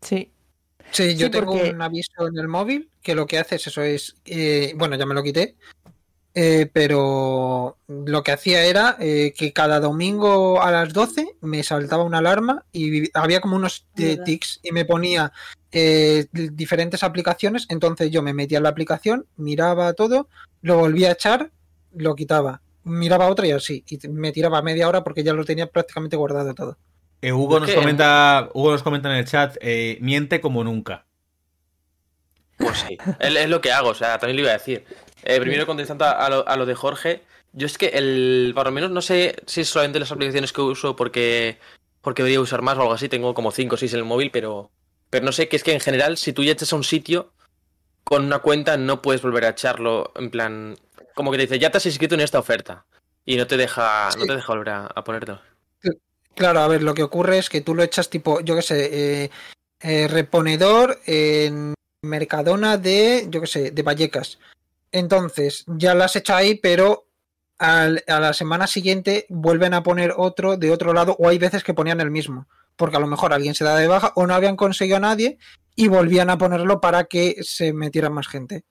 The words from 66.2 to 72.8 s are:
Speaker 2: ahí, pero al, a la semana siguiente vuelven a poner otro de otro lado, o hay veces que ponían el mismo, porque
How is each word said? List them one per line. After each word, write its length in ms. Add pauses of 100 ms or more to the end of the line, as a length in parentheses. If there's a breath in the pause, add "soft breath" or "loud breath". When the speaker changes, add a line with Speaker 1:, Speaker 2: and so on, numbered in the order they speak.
Speaker 2:
ahí, 220
pero 500 (520)
al, 500
a 100
la 140
semana 340
siguiente 640
vuelven 460
a 80
poner 340
otro 400
de 160
otro 220
lado, 260
o 80
hay 100
veces 240
que 120
ponían 260
el 100
mismo, 380 (260)
porque 220